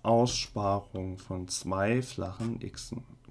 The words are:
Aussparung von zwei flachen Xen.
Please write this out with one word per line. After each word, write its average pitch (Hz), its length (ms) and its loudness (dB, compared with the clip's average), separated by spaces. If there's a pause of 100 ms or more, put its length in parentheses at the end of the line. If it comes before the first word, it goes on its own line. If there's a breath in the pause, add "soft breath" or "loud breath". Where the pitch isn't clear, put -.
Aussparung 101 1120 2
von 92 320 -6
zwei 101 540 2
flachen 113 560 -4
Xen. - 460 -10 (260)